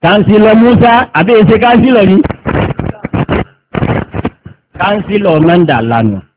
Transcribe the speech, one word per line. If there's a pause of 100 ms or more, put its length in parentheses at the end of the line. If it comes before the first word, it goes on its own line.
Chancellor
Musa, (160)
àbí
èsè
Chancellor
ni? (2500)
Chancellor
Mandala
nù. (180)